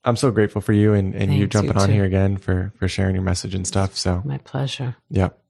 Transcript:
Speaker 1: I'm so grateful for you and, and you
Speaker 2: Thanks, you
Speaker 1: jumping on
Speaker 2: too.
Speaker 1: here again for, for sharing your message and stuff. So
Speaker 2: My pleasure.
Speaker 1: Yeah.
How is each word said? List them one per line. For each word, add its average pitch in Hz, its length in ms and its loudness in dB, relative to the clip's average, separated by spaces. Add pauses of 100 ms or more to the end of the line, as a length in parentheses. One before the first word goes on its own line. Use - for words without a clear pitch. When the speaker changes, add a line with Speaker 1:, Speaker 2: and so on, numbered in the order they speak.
Speaker 1:
I'm 120 140 0
so 135 140 2
grateful 104 320 0
for 110 100 0
you 104 220 4
and, 98 200 0
and 98 100 -2
you 98 40 0
Speaker 2:
Thanks, 98 120 2
you 98 80 2
Speaker 1:
jumping 98 280 0
on 98 120 4
Speaker 2:
too. 101 40 4
Speaker 1:
here 101 120 4
again 95 340 2
for, 95 400 -2
for 92 100 -2
sharing 95 260 0
your 92 100 -2
message 92 300 -4
and 92 120 -4
stuff. 98 300 -2
So 92 280 -2
Speaker 2:
My 139 140 -6
pleasure. 131 580 -8 (140)
Speaker 1:
Yeah. 92 200 0 (200)